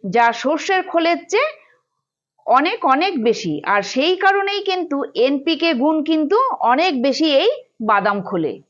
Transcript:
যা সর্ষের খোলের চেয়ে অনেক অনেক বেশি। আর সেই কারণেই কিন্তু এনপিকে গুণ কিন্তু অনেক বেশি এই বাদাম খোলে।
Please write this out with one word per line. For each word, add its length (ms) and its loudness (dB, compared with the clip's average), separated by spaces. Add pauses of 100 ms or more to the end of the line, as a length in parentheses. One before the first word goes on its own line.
(160)
যা 100 4 (180)
সর্ষের 380 0 (100)
খোলের 280 0 (120)
চেয়ে 240 0 (920)
অনেক 320 2 (140)
অনেক 200 2 (140)
বেশি। 260 0 (200)
আর 80 2 (100)
সেই 320 0
কারণেই 460 0
কিন্তু 280 -2 (280)
এনপিকে 440 0 (120)
গুণ 140 2 (140)
কিন্তু 280 2 (340)
অনেক 200 2 (140)
বেশি 220 0 (140)
এই 80 2 (400)
বাদাম 280 2 (120)
খোলে। 240 -2 (160)